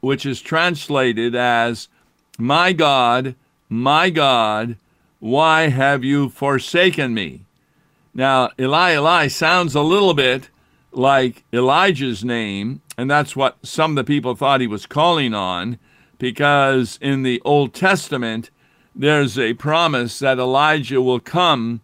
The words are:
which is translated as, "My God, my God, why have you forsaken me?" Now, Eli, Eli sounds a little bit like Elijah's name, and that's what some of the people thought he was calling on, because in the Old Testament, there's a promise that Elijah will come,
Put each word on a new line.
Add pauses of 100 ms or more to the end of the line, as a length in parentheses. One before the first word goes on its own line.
which
is
translated
as, (500)
"My
God, (340)
my
God, (420)
why
have
you
forsaken
me?" (720)
Now,
Eli,
Eli
sounds
a
little
bit (440)
like
Elijah's
name, (160)
and
that's
what
some
of
the
people
thought
he
was
calling
on, (400)
because
in
the
Old
Testament, (440)
there's
a
promise
that
Elijah
will
come,